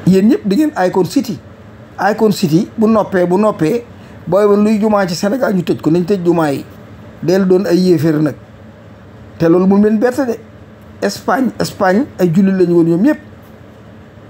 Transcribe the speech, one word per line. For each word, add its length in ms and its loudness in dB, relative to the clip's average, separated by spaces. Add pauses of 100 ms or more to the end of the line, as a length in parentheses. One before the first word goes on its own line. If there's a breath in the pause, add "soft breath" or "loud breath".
Yéen 220 4
ñëpp 200 0
di 80 0
ngeen 160 0 (140)
Icon 180 0
City. 340 -4 (640)
Icon 320 0
City 440 0
bu 120 0
noppee, 380 0
bu 100 0
noppee, 480 -2 (420 loud breath)
booy 220 2
ba 80 2
luy 240 2
jumaa 260 0
ci 80 -6
Sénégal 400 -2
ñu 80 0
tëj 200 -4
ko, 80 0
nañ 140 2
tëj 200 -2
jumaa 280 0
yi. 120 -8 (580)
Dellu 220 0
doon 220 2
ay 120 2
yéeféer 440 2
nag. 120 -2 (1040)
Te 100 -2
loolu 180 2
mu 160 4
leen 160 0
bett 180 -2 (100)
de. 100 -6 (640)
Espagne, 560 -2
Espagne 460 0 (140)
ay 160 0
jullit 180 2
lañu 220 0
woon 120 4
ñoom 160 0
ñëpp. 160 0 (1120)